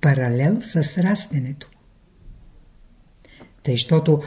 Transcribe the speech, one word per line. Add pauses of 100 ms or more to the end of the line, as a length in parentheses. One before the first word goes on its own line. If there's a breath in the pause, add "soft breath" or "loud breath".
паралел
с
растенето. (1900 soft breath)
Тъй,
щото